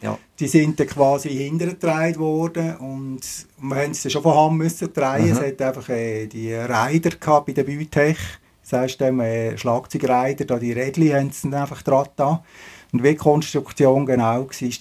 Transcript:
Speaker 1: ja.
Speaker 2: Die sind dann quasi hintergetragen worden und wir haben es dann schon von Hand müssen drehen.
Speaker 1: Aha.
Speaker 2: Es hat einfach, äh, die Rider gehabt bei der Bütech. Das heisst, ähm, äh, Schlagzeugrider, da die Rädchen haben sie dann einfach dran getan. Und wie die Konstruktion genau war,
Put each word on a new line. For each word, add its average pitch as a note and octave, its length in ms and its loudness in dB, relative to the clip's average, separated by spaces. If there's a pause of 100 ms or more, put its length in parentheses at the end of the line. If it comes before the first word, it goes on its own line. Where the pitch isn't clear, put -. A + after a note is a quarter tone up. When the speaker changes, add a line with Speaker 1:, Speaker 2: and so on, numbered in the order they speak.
Speaker 1:
ja. G#2+ 160 -6 (220)
Speaker 2:
Die D3 80 -2
sind D3+ 320 4
dann C#3+ 80 2
quasi C#3 420 2
hintergetragen D#3+ 920 -2
worden E3 580 -2
und C3+ 420 -10 (400)
wir C3+ 160 -6
haben D3 160 -2
es - 120 -8
dann C3 80 -4
schon D3 120 -2
von D#3+ 140 6
Hand D#3 200 4
müssen E3 360 -4
drehen. C#3 120 0
Speaker 1:
Aha. C3+ 200 0
Speaker 2:
Es E3 160 2
hat C#3 200 -4
einfach, C3 280 -4
äh, A2+ 380 -4
die A2+ 260 -8
Rider A#2+ 560 0 (100)
gehabt D3 280 2
bei C#3+ 40 -4
der C3+ 120 0
Bütech. D3 540 0 (460)
Das B2+ 160 -2
heisst, C3 220 -2
ähm, C3 180 2
äh, A2+ 380 -2
Schlagzeugrider, B2+ 880 -2
da B2 120 -2
die A#2+ 140 -4
Rädchen C#3 420 2
haben C#3 180 0
sie - 180 -6
dann C#3 140 -2
einfach - 180 -10
dran C3+ 240 2
getan. D3 340 0 (540)
Und A#2+ 100 0
wie C#3 60 6
die D#3 60 4
Konstruktion D3 880 2
genau B2 420 2
war, B2+ 220 -6 (120)